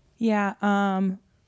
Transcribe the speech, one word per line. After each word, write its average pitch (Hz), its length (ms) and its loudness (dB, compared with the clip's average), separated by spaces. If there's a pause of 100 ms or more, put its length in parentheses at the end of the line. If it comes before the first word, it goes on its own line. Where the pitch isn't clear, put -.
(180)
Yeah, 208 420 0
um, 196 580 0 (300)